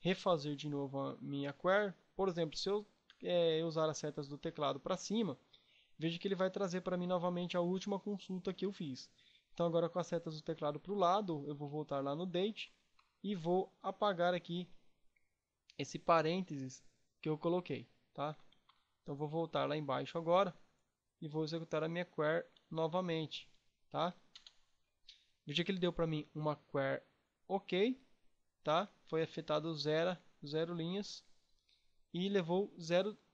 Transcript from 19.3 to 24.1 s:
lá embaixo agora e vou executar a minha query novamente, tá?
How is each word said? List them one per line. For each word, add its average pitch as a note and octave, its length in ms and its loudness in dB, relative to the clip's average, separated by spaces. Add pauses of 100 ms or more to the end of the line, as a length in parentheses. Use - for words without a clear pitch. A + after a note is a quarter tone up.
lá C#3+ 100 0
embaixo C#3 420 -2
agora F3 360 4 (680)
e E3 80 -8
vou D#3 160 -2
executar D#3+ 380 -2
a D#3 60 0
minha E3+ 160 -2
query D#3+ 400 0 (260)
novamente, D#3+ 760 -2 (420)
tá? E3 240 0 (1300)